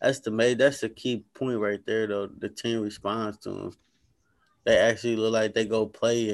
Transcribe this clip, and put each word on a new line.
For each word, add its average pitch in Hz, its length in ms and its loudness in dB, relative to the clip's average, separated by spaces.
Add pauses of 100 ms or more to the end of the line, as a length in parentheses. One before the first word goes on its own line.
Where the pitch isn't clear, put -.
that's 135 200 0
the 117 100 -6
main, 117 260 2
that's 139 240 4
the 113 80 -2
key 113 360 -6 (100)
point 127 260 -4
right 104 240 -4
there 110 220 -2
though. 101 220 -4
The - 200 -10
team 113 320 -4
responds 104 580 -6
to 101 120 -12
him. 98 260 -10 (880)
They 110 120 6
actually 113 380 2
look 110 180 0
like 110 180 0
they 110 140 0
go 110 180 0
play 113 500 0